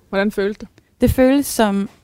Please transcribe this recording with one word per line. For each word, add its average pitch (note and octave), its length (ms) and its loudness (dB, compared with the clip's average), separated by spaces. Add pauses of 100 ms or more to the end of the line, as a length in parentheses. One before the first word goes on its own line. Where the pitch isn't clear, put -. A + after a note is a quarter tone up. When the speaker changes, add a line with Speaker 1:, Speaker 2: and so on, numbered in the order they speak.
Speaker 1:
Hvordan G3 220 -2
føles G3+ 280 -6
det? A3 100 -20 (320)
Speaker 2:
Det B3 100 2
føles C4+ 360 2
som, G3 420 -2 (140)